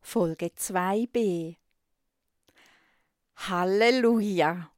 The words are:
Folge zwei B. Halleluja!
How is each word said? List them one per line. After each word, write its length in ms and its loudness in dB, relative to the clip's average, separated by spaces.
Folge 400 -2
zwei 580 -2
B. 440 -2
Halleluja! 1400 2